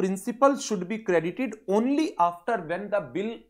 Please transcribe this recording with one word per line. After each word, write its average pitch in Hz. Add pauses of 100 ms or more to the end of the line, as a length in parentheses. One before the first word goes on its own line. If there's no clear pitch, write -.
principal 233
should 196
be 220 (120)
credited 180 (160)
only 269 (120)
after 208
when 185
the 151 (120)
bill 214 (180)